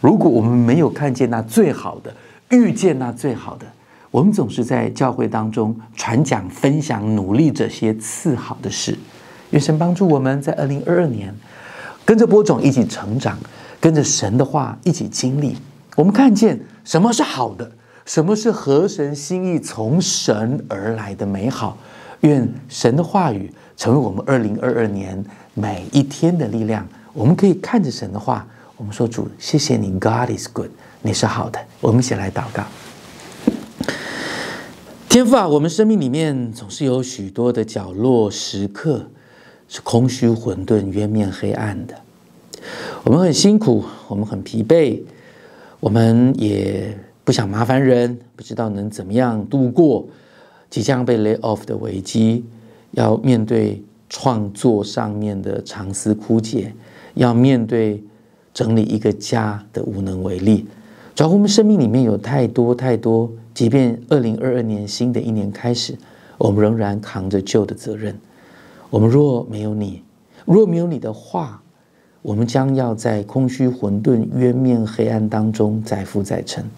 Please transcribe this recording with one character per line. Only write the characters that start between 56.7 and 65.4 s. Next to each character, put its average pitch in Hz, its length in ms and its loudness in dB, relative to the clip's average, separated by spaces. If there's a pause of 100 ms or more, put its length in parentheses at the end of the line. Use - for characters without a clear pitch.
要 120 200 4
面 123 320 4
对 107 340 0 (540)
整 113 220 0
理 110 60 4
一 110 140 -2
个 107 160 0
家 107 600 -4
的 98 100 -6
无 98 200 -6
能 95 200 -6
为 92 160 -4
力。 98 300 2 (480)
主 147 80 4
要 160 60 2
我 185 60 4
们 202 120 4
生 214 180 6
命 208 140 4
里 120 80 4
面 123 160 4
有 107 120 2
太 120 300 0
多 120 280 2
太 120 220 0
多， 117 340 0 (240)
即 117 140 2
便 117 320 2 (100)
二 151 100 4
零 113 180 0
二 127 180 0
二 123 60 0
年 104 240 -4
新 123 260 -2
的 - 80 0
一 117 100 -4
年 101 200 -2